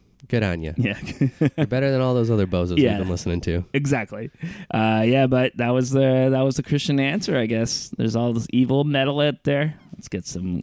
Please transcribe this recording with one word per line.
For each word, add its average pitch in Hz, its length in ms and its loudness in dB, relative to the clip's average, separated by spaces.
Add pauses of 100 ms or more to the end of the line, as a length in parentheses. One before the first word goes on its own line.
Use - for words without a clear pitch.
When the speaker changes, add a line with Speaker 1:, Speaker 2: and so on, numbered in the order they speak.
(280)
Speaker 1:
good 117 140 0
on 85 200 -2
you. 80 140 -6
Speaker 2:
Yeah. 101 220 0 (220)
<laughs> 139 360 0
Speaker 1:
You're 156 100 0
better 131 240 0
than 131 120 2
all 127 120 2
those 117 160 2
other 104 160 4
bozos 87 300 0
Speaker 2:
Yeah. 120 140 4
Speaker 1:
we've 104 80 -2
been 92 100 -2
listening 87 340 -2
to. 87 300 -2
Speaker 2:
Exactly. 127 580 -2 (400)
Uh, 110 360 2
yeah, 131 200 4
but 127 300 0
that 120 140 0
was 127 200 0
the, 131 420 4
that 131 100 2
was 135 140 0
the 139 60 -2
Christian 143 380 0
answer, 139 380 0
I 113 80 0
guess. 113 500 -2
There's 113 200 -2
all 120 180 0
this 113 160 -4
evil 131 340 2
metal 143 360 0
out 147 240 0
there. 143 320 0 (180)
Let's - 140 -18
get 92 180 -8
some 90 360 -6